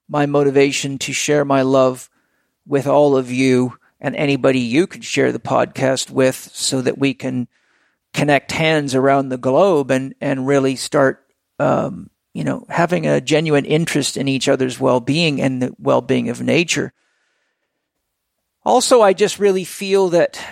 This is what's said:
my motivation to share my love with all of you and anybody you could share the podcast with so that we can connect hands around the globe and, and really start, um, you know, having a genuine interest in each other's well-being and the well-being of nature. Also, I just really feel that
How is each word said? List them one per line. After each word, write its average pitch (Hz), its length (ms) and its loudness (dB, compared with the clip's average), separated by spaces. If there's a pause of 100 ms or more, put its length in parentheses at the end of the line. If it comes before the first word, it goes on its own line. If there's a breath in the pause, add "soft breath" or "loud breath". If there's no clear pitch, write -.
my 147 180 0
motivation 139 760 2
to - 120 -8
share 147 320 0
my 139 200 2
love 131 460 2 (580)
with 139 200 -2
all 143 280 4
of 127 160 -2
you 127 460 2 (220)
and 135 160 -6
anybody 135 440 0
you 127 280 0
could - 180 -16
share 131 260 0
the 123 80 -6
podcast 131 720 -2
with 131 420 -2
so - 280 -4
that 123 160 -2
we 139 160 -2
can 127 340 -6 (680)
connect 147 380 0
hands 151 440 0
around 139 340 2
the 127 80 -6
globe 139 540 2
and, 135 300 -2
and 135 260 -4
really 135 280 2
start, 131 500 -2 (340)
um, 139 500 -2 (240)
you - 100 -8
know, 135 260 -6
having 170 360 -2
a 147 160 0
genuine 151 440 0
interest 156 520 -2
in 139 100 -4
each 135 220 -2
other's 131 300 0
well-being 135 640 0
and 131 200 -2
the 127 180 -4
well-being 123 500 0
of 120 120 -6
nature. 135 520 -2 (1700)
Also, 240 380 4
I 196 120 6
just 196 260 -2
really 190 240 2
feel 196 460 0
that 165 300 0 (120 loud breath)